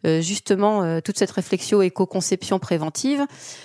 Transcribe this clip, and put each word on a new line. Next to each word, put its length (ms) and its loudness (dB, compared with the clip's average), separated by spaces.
euh, 160 4
justement, 600 2
euh, 160 0
toute 180 -4
cette 140 2
réflexion 500 0
éco-conception 760 0
préventive. 680 -2